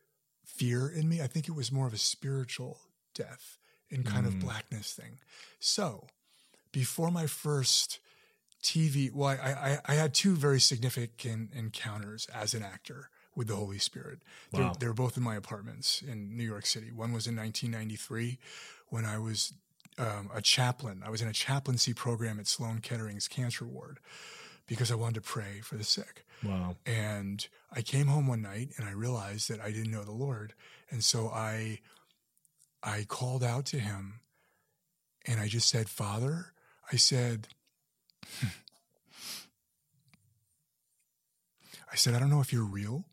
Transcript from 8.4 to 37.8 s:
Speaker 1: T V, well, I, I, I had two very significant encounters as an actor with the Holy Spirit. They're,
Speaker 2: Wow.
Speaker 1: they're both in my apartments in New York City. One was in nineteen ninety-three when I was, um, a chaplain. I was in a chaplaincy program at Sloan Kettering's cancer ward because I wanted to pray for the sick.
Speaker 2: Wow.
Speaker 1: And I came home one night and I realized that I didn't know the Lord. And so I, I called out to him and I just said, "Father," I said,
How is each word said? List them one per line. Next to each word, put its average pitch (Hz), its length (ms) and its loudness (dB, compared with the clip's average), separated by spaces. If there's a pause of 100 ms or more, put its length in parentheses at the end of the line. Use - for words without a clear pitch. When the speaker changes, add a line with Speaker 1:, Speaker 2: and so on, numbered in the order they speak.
Speaker 1:
T 160 260 6
V, 135 240 2
well, 139 160 4
I, 135 220 2
I, 139 340 2
I 143 80 4
had 151 200 6
two 196 220 6
very 139 240 6
significant 117 920 2
encounters 107 800 -6
as 107 200 -2
an 110 100 -2
actor 120 460 -12 (260)
with 120 120 -2
the 107 80 0
Holy 101 220 -4
Spirit. - 420 -2 (320)
They're, - 120 4
Speaker 2:
Wow. 87 160 2
Speaker 1:
they're 117 140 0
both 120 220 2
in 123 80 0
my 113 120 0
apartments 110 640 -4
in 110 340 -8
New 120 80 -4
York 107 220 -4
City. 113 260 -2
One 117 220 -2
was 113 140 -2
in 117 80 0
nineteen 110 360 -2
ninety-three 113 680 -4 (480)
when 113 180 -2
I 107 140 -2
was, 110 340 -2 (460)
um, 104 340 -2
a 107 80 -4
chaplain. 120 640 4
I 107 40 -6
was 110 120 -2
in 117 60 0
a 107 60 -2
chaplaincy 135 600 2
program 113 460 -2
at 101 80 -8
Sloan 113 320 0
Kettering's 107 480 -4
cancer 123 380 -2
ward - 340 -12 (640)
because 117 260 0
I 117 40 2
wanted 117 200 0
to - 60 -6
pray 101 400 -6
for - 160 -10
the 107 60 -6
sick. - 420 -4 (180)
Speaker 2:
Wow. 92 420 0
Speaker 1:
And 104 640 -2 (240)
I 117 120 -4
came 139 240 4
home 139 200 4
one 117 140 2
night 107 360 -6
and 107 100 -4
I 101 40 -8
realized 104 580 -2
that 107 120 -6
I 107 100 -4
didn't 110 200 -2
know 107 120 -4
the 104 80 -10
Lord. 113 440 -4 (340)
And 113 140 -2
so 113 240 4
I, 110 520 -2 (1040)
I 104 240 -2
called 127 360 0
out 123 240 2
to 143 120 -2
him 101 400 -4 (1080)
and 117 120 2
I 104 80 0
just 113 220 2
said, 110 200 2
"Father," 123 640 -2 (380)
I 131 40 0
said, 120 540 4 (920)